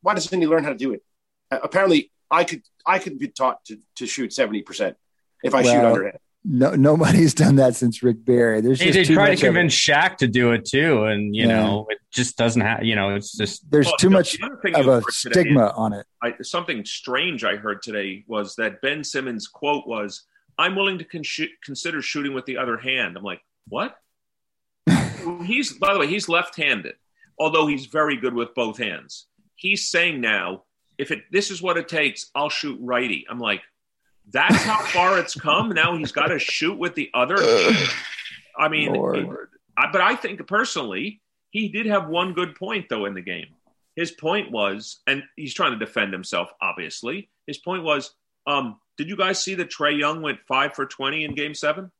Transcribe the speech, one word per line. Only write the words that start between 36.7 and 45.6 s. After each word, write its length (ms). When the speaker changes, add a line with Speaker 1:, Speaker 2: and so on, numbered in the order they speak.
Speaker 4:
with 180
the 180
other. 240
Speaker 2:
<laughs> 1200
Speaker 4:
I 120
mean, 240
Speaker 2:
Lord. 240
Speaker 4:
it, 120
I, 140
but 100
I 140
think 320
personally, 760
he 200
did 160
have 220
one 260
good 220
point, 340
though, 160
in 80
the 80
game. 260
His 160
point 400
was, 540
and 180
he's 180
trying 240